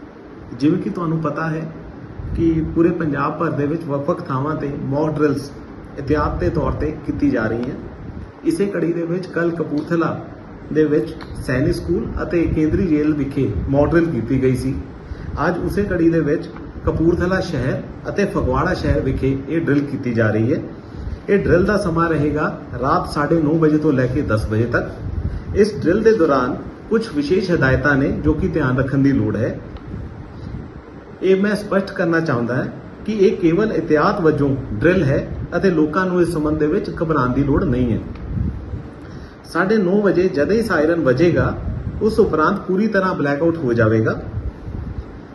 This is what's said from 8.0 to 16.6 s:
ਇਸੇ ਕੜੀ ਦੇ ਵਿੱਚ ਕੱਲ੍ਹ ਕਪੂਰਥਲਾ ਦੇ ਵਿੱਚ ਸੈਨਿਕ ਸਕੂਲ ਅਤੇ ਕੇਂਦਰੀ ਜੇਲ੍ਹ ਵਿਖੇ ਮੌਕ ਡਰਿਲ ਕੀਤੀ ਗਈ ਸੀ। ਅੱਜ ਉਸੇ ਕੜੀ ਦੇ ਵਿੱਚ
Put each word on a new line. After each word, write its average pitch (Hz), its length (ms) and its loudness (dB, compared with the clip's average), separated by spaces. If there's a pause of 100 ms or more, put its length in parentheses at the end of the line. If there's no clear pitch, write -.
ਇਸੇ 165 220 2
ਕੜੀ 170 260 -2
ਦੇ 170 100 -2
ਵਿੱਚ 175 240 -4
ਕੱਲ੍ਹ 170 260 -2
ਕਪੂਰਥਲਾ 147 680 -2 (520)
ਦੇ 156 120 4
ਵਿੱਚ 151 320 0 (300)
ਸੈਨਿਕ 143 280 2
ਸਕੂਲ 185 320 -2 (160)
ਅਤੇ 165 220 0
ਕੇਂਦਰੀ 160 420 2
ਜੇਲ੍ਹ 151 300 2
ਵਿਖੇ 131 360 0 (160)
ਮੌਕ 139 220 4
ਡਰਿਲ 170 160 4
ਕੀਤੀ 127 360 0
ਗਈ 127 140 4
ਸੀ। 131 180 -2 (760)
ਅੱਜ 175 100 0
ਉਸੇ 180 260 -2
ਕੜੀ 170 260 2
ਦੇ 165 100 4
ਵਿੱਚ 143 300 0 (360)